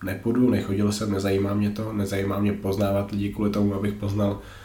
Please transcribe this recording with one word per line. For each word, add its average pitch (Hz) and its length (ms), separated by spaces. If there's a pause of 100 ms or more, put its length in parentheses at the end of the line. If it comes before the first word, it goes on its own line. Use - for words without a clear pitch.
nepůjdu, 117 460
nechodil 104 420
jsem, 107 200
nezajímá 98 420
mě 104 160
to, 104 240
nezajímá 101 460
mě 101 140
poznávat 98 580
lidi 101 220
kvůli 107 160
tomu, 101 240
abych 101 200
poznal 101 460 (260)